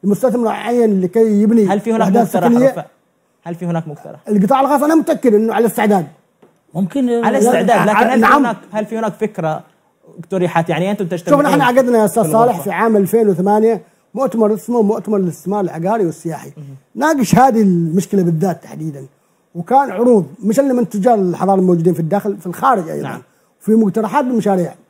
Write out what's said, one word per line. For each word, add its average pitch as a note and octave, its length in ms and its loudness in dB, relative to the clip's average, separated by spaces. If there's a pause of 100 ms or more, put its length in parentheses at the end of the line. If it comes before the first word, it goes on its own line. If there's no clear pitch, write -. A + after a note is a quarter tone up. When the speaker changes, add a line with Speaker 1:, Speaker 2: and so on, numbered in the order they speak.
Speaker 1:
لمستثمر G#3+ 400 0
معين A3 560 0
لكي G#3 420 2
يبني A3 240 4
Speaker 2:
هل G3 140 0
في A3+ 120 -4
هناك A3 100 0
Speaker 1:
وحدات G#3+ 240 2
Speaker 2:
مقترح، F3+ 220 -2
Speaker 1:
سكنية؟ A#3+ 220 4
Speaker 2:
رفع؟ F3+ 140 -10 (580)
هل E3+ 120 -10
في F3+ 120 -10
هناك E3 220 -4
مقترح؟ - 400 -18
Speaker 1:
القطاع G#3+ 320 2
الخاص C#4 220 2
أنا D4+ 120 2
متأكد C4+ 400 0
أنه A3 200 2
على A3+ 120 0
استعداد. G#3 400 0 (680)
Speaker 3:
ممكن A#3 500 -2
Speaker 2:
على G#3+ 140 0
استعداد، A3+ 480 2
Speaker 1:
لا، G#3 60 2
Speaker 2:
لكن A3 140 2
هل A#3+ 60 0
في C4 80 2
Speaker 1:
نعم. A3 260 4
Speaker 2:
هناك، A3+ 100 -4 (160)
هل G#3+ 140 -4
في A3 120 -8
هناك A3 140 -4
فكرة F3+ 500 -6 (560)
اقترحت؟ E3+ 500 -2
يعني F3 220 -2
أنتم G#3 160 -4
تجتمعون B3 380 0
Speaker 1:
شوف، D4 80 2
نحن C#4+ 80 2
عقدنا B3 380 2
يا G#3+ 60 4
أستاذ G#3+ 180 0
Speaker 2:
في E3 80 0
الغرفة. A#3 220 2
Speaker 1:
صالح F3 120 -6
في G3+ 60 -6
عام G#3+ 260 0
ألفين G#3 320 2
وثمانية G#3 540 0 (320)
مؤتمر A3+ 400 -2
اسمه A#3 280 -4
مؤتمر G#3 360 -2
الاستثمار F#3 420 -6
العقاري F3+ 460 -4
والسياحي. D3+ 500 -10
Speaker 2:
مهم. D3 100 -18 (280)
Speaker 1:
ناقش C#4 400 0
هذه A#3 280 4
المشكلة F#3 600 0
بالذات E3+ 400 -2
تحديدًا، D3+ 420 -14 (500)
وكان A#3+ 360 0
عروض A#3 360 2 (160)
مش A3 180 0
إلا C#4 120 2
من A#3+ 160 0
تجار G#3 260 2
الحضارة F#3+ 440 0
الموجودين F3+ 360 2
في D3+ 60 -6
الداخل، G3 360 -4
في F#3+ 100 -14
الخارج F#3+ 420 -2
أيضًا. D3 200 -10
Speaker 2:
نعم. B2 140 -12 (380)
Speaker 1:
في G#3 120 -2
مقترحات A3 520 0
بالمشاريع. G3+ 500 -2 (160)